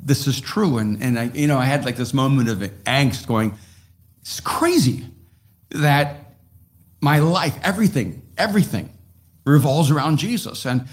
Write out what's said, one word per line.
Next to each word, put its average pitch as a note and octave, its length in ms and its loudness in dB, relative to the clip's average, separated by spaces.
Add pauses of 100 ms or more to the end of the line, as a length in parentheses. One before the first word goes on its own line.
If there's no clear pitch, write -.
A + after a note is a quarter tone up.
this C#3 260 -2
is C3 140 -2
true." E3+ 380 0
And, G#2+ 220 -2
and B2 180 0
I, A#2 140 -4
you D3 140 0
know, C#3+ 120 2
I B2+ 60 2
had, C#3 200 0
like, B2 120 -4
this B2 160 -4
moment C3+ 360 2
of G#2+ 100 -2
angst A#2+ 680 -2
going, A2 300 -2 (640)
"It's - 200 -14
crazy D4 680 0 (640)
that D3 640 0 (680)
my D3+ 200 4
life, E3 420 0
everything, F#3 600 0 (140)
everything F#3+ 540 0 (540)
revolves C#3+ 480 4
around D3+ 240 2
Jesus." G3+ 500 -6
And, B2 260 -2